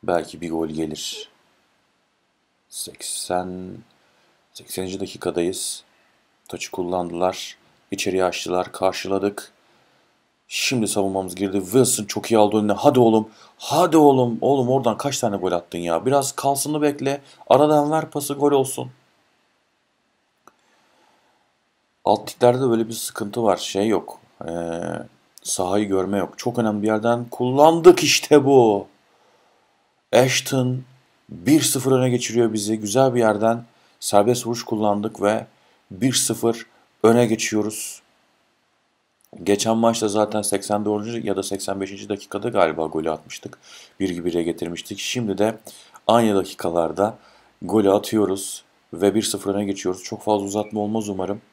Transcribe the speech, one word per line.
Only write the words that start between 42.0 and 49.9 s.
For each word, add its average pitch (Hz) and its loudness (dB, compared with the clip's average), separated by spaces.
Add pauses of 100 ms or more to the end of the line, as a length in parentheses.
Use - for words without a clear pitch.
dakikada 104 -8
galiba 82 0
golü 78 -4
atmıştık. - -12 (420)
Bir 95 -2
gibi 85 -2
getirmiştik. 85 -6
Şimdi 107 -4
de 107 0 (480)
aynı 110 4
dakikalarda 90 -2 (440)
golü 98 4
atıyoruz 98 0 (280)
ve 95 2
bir 110 0
sıfır 98 -4
öne 104 -2
geçiyoruz. 95 -4